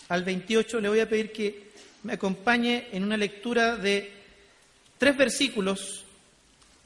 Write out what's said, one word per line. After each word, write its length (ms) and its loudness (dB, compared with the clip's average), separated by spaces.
al 160 0
veintiocho. 560 0
Le 80 0
voy 120 4
a 80 2
pedir 240 0
que 360 -6
me 120 -8
acompañe 800 0
en 120 -2
una 140 0
lectura 580 0
de 340 0
tres 220 4
versículos. 840 0